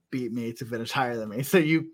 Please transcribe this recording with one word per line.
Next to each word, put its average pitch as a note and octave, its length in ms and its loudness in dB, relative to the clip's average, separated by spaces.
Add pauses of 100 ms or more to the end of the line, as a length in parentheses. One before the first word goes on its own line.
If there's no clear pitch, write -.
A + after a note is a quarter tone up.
(100)
beat B2 220 -4
me A#2 220 -4
to B2 100 -8
finish A#2 280 -6
higher B2 240 0
than A2 120 -6
me. G#2+ 140 -4
So F#3 160 4
you D#3+ 360 4